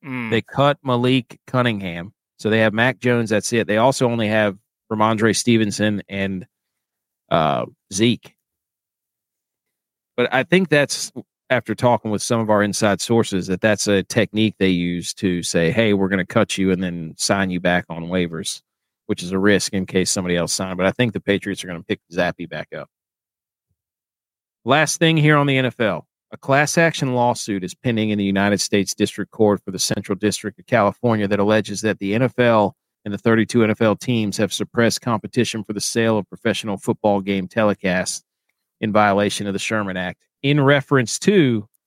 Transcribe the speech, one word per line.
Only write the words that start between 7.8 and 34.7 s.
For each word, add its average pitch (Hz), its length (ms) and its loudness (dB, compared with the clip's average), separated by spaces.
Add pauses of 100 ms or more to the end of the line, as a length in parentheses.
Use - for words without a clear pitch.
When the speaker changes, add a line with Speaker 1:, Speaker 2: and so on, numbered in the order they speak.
Speaker 2:
Zeke. 110 420 0 (1800)
But 123 180 0
I 131 100 2
think 180 260 2
that's, - 420 0 (380)
after 117 260 0
talking 120 360 2
with 101 100 -2
some 117 180 -2
of 110 100 -2
our 104 140 4
inside 101 380 0
sources, 101 460 0
that 92 140 -4
that's 107 260 -2
a 101 160 2
technique 107 560 0
they 95 100 2
use 87 460 -2
to 90 280 -2
say, 82 280 0
"Hey, 113 220 2
we're 98 160 0
gonna 92 160 -2
cut - 320 0
you 95 140 2
and 92 120 0
then 85 340 -6
sign 98 320 -2
you 90 100 -4
back 87 300 0
on 82 180 -10
waivers," 87 540 -4 (460)
which 104 160 -4
is 87 80 -8
a 95 80 -2
risk 98 340 2
in 95 120 -2
case 92 260 -2
somebody 90 240 -2
else 85 180 -2
signed. 95 240 -6
But 90 80 0
I 95 60 2
think 120 220 -2
the 101 80 -6
Patriots 101 420 -2
are 92 40 -12
gonna 87 160 -12
pick - 160 -6 (120)
Zappe 87 380 -4
back 78 240 -12
up. 78 160 -14 (1800)
Last 139 340 0
thing 165 180 4
here 151 200 4
on 143 100 2
the 135 100 2
N 131 80 0
F 123 140 -4
L. 101 280 -2 (240)
A - 60 -18
class 143 400 0
action 147 380 0
lawsuit 117 480 -2
is 90 100 -8
pending 110 380 -2
in 104 80 0
the 101 40 0
United 98 380 2
States 101 320 -2
District - 380 -4
Court 104 320 2
for - 80 -12
the 92 80 -8
Central 104 360 -4
District 101 440 -4
of - 80 -20
California 107 600 0
that 101 120 0
alleges 101 420 0
that 107 160 -2
the 98 160 -4
N 113 80 0
F 127 160 -2
L 113 380 2 (300)
and 104 80 -8
the 101 40 -6
thirty-two 113 460 2
N 107 80 2
F 104 100 -2
L 107 140 2
teams 107 420 -2
have 104 160 0
suppressed - 480 0